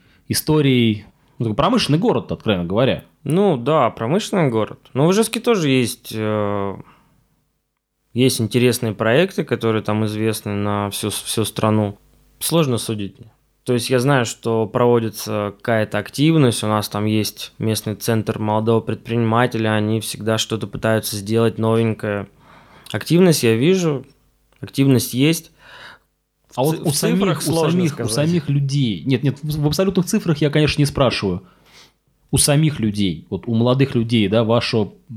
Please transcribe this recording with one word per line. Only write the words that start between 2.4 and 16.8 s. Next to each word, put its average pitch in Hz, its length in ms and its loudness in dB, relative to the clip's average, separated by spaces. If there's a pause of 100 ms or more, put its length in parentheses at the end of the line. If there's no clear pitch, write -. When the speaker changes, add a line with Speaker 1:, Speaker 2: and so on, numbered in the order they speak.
Speaker 1:
говоря. 101 380 0 (200)
Speaker 2:
Ну 180 320 2
да, 123 340 2
промышленный 160 600 -2
город. 110 280 -4 (160)
Но 135 120 2
в 175 60 4
Ижевске 220 280 0
тоже 202 300 0
есть, 127 440 -2
э, 104 640 -4 (1400)
есть 123 260 2
интересные 117 520 0
проекты, 139 520 0
которые 113 380 -2
там 107 240 -2
известны 107 480 -4
на 101 360 -2
всю 107 200 -6
с-, - 120 -8
всю - 220 -4
страну. 107 540 0 (420)
Сложно 147 380 0
судить. 104 380 -8 (480)
То 127 100 0
есть 123 160 -2
я 131 100 4
знаю, 131 260 2
что 113 400 -2
проводится 110 920 0
какая-то 107 400 -2
активность, 139 640 2
у - 20 -2
нас 107 220 0